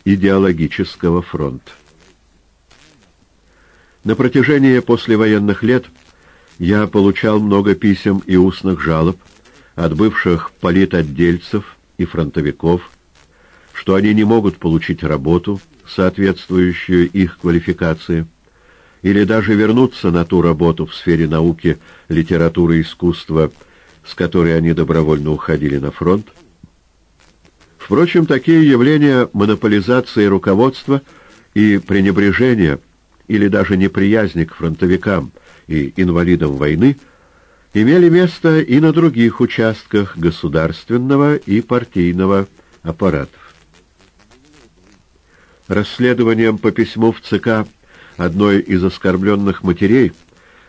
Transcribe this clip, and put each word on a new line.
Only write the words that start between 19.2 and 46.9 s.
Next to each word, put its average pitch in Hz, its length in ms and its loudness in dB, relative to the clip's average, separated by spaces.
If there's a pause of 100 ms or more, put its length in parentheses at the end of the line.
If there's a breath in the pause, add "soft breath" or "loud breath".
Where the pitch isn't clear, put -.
даже 107 300 0
вернуться 110 560 2
на 85 160 0
ту 87 160 0
работу 82 420 0
в - 100 -12
сфере 82 320 0
науки, 80 520 -2 (320 soft breath)
литературы 82 680 0
и 80 60 2
искусства, 80 680 -2 (540 soft breath)
с - 100 -20
которой 85 400 0
они 82 200 0
добровольно 78 560 0
уходили 73 480 -4
на 69 120 -6
фронт. 92 380 -2 (1500)
Впрочем, 160 480 0
такие 156 420 2
явления 135 640 2
монополизации 104 960 0
руководства 113 720 0 (540 soft breath)
и 104 240 2
пренебрежения 98 1040 0 (480)
или 104 200 0
даже 95 300 0
неприязни 98 680 0
к 80 120 -10
фронтовикам – 85 760 -2 (360 soft breath)
и 73 280 -4
инвалидам 85 600 0
войны 80 420 0 (760 soft breath)
имели 156 340 4
место 165 520 2
и 143 200 2
на 156 120 4
других 120 480 0
участках 110 800 -2
государственного 87 1160 -2
и 107 240 -2
партийного 95 880 -2 (340 soft breath)
аппаратов. 82 720 -6 (2250 soft breath)
Расследованием 113 920 0
по 113 140 -2
письму 113 400 0